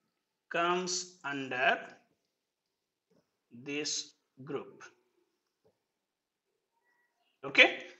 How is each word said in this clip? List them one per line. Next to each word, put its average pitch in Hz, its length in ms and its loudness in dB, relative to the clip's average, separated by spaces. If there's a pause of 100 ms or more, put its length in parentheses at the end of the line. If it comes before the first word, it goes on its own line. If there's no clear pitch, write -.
(500)
comes 180 760 -2
under 139 540 0 (1900)
this 147 480 -6 (320)
group. 123 380 -10 (2500)
Okay, - 340 6 (220)